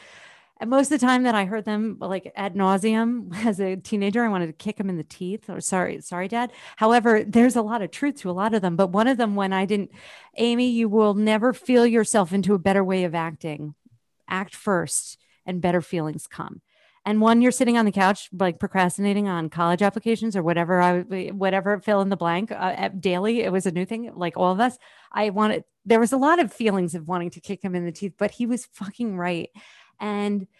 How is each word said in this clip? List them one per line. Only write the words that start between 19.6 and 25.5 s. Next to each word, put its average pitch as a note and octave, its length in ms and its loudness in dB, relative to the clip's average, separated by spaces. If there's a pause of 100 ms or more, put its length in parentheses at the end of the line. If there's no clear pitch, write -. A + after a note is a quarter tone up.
applications G#3+ 560 -2
or F#3 60 0
whatever, E3+ 400 2
I, F3+ 480 0
whatever, G3 500 -2
fill G3+ 220 0
in G3 80 -2
the G3 60 0
blank, E3+ 360 -2
uh, F#3 240 -4
at, G3 240 -6
daily. G3+ 400 0
It - 100 -2
was F#3 140 0
a F#3+ 60 -2
new F3+ 160 -4
thing, A3+ 280 -10
like, E3+ 220 -6
all F3+ 160 2
of F#3 80 -2
us. B3 160 0 (340)
I G#3 200 -2
wanted, G#3+ 340 0 (220)